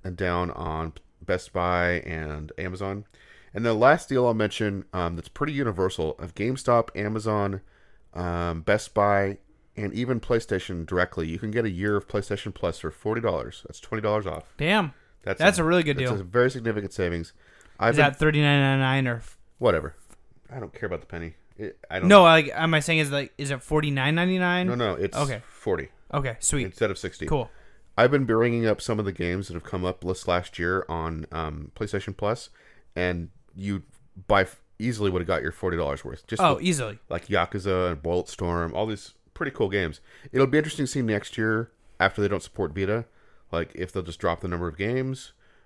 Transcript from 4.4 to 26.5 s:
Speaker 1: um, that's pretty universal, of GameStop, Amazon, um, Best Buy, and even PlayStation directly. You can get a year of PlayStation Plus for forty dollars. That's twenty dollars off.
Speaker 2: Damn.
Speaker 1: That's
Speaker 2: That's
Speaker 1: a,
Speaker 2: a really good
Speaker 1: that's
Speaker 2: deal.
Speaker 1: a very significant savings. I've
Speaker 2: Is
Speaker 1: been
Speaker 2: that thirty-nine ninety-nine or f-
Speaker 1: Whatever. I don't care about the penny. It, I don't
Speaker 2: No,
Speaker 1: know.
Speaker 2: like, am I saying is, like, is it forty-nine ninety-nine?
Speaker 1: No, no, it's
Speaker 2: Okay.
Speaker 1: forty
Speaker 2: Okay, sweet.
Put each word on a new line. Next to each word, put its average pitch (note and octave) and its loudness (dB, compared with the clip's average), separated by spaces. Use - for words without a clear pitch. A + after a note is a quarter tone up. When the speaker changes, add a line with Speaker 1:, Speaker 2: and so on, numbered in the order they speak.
Speaker 1:
um, F2 -2
that's E2 -10
pretty D3 -4
universal, F#2 0
of F2 -12
GameStop, A#2+ 2
Amazon, G#2 -2
um, E2+ -4
Best G#2 0
Buy, G2+ 2
and G#2 -4
even A#2+ -2
PlayStation F#2+ -2
directly. F2 0
You E2 -6
can A2 -6
get A2+ 0
a A2 -2
year G2+ 0
of G2 -2
PlayStation G2+ -4
Plus - -4
for D#2 -8
forty A2 -4
dollars. E2+ -4
That's - -18
twenty A2 -6
dollars G#2 0
off. D#2 -8
Speaker 2:
Damn. E3+ 2
Speaker 1:
That's G2 -2
Speaker 2:
That's F3+ 6
Speaker 1:
a, E3+ 4
Speaker 2:
a - 2
really E3+ 4
good C#3+ 0
Speaker 1:
that's B2+ 0
Speaker 2:
deal. G#2 0
Speaker 1:
a F#2 -6
very A#2+ 4
significant A2 -4
savings. E2+ -2
I've A2+ 4
Speaker 2:
Is C#3 2
Speaker 1:
been D3+ 6
Speaker 2:
that C#3+ 2
thirty-nine D3 4
ninety-nine C3+ 2
or A#2+ -2
f- - -14
Speaker 1:
Whatever. D#2+ 2
I A#2+ -10
don't A2 -12
care - -10
about F2 -6
the - -20
penny. E2 -10
It, G#2 -12
I F#2 -4
don't B2+ 2
Speaker 2:
No, G3+ 12
Speaker 1:
know. F#3 10
Speaker 2:
like, D#3+ 6
am E3 0
I D#3 4
saying D#3+ 2
is, C#3+ 0
like, C#3+ -4
is C#3 -4
it C#3 -4
forty-nine D3 0
ninety-nine? F3+ 2
Speaker 1:
No, B2 0
no, A2+ 0
it's - -2
Speaker 2:
Okay. C3 -2
Speaker 1:
forty E2 -4
Speaker 2:
Okay, C3 -2
sweet. C#3 0